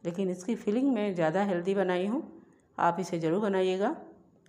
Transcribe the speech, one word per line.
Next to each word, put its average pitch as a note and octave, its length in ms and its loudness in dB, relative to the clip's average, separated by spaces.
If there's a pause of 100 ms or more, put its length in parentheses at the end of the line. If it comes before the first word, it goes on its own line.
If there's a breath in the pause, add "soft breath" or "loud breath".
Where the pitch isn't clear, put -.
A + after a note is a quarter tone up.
लेकिन F3+ 260 -2
इसकी F#3 260 -4
फिलिंग B3+ 340 0
मैं G#3 260 0
ज़्यादा E3+ 280 2
हेल्दी F#3+ 320 0
बनाई F3+ 320 2
हूँ, B3+ 140 -2 (560 loud breath)
आप F3 220 2
इसे F3 200 -2
ज़रूर E3 220 2
बनाइएगा। F#3+ 540 2 (540)